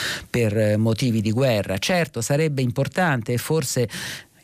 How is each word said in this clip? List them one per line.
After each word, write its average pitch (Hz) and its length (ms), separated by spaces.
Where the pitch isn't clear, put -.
per 107 480
motivi 113 440
di 107 100
guerra. 98 460
Certo, 165 440
sarebbe 143 400
importante 131 720
e 120 40
forse... 127 520